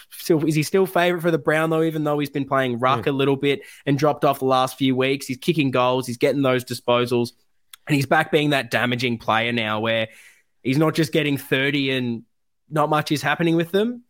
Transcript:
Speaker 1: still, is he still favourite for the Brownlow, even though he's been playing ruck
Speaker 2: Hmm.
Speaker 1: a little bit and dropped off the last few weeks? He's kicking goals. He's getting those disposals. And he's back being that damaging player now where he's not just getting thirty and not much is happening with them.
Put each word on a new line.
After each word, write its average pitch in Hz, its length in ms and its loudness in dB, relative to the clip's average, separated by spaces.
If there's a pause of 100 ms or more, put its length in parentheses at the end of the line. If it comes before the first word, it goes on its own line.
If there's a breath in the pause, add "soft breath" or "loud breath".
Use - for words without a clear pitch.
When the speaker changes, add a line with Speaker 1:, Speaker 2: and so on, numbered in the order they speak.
(120)
Speaker 1:
still, 160 340 0
is 156 100 0
he 151 80 0
still 190 220 0
favourite 180 360 0
for 170 100 0
the 160 60 2
Brownlow, 160 460 0
even 156 200 -2
though 147 160 0
he's 139 100 -4
been 143 180 -4
playing 131 320 0
ruck 127 260 0
Speaker 2:
Hmm. 147 40 0
Speaker 1:
a 143 40 0
little 139 220 2
bit 139 260 0 (240 loud breath)
and 143 120 2
dropped 147 260 0
off 139 160 2
the 131 60 -2
last 131 320 0
few 131 180 2
weeks? 135 320 0
He's 127 100 -8
kicking 156 340 0
goals. 127 360 2
He's 120 100 -6
getting 139 260 2
those 127 200 2
disposals. 120 680 0 (560)
And 151 80 2
he's 139 100 2
back 156 260 2
being 147 200 2
that 131 200 -2
damaging 120 480 0
player 113 320 0
now 107 280 -2
where 113 280 0 (560 loud breath)
he's 131 140 0
not 156 180 2
just 160 160 0
getting 147 260 0
thirty 139 540 -2
and 120 320 -4 (460)
not 151 200 0
much 151 220 0
is 143 100 -2
happening 165 340 0
with 165 160 -2
them. 233 380 -2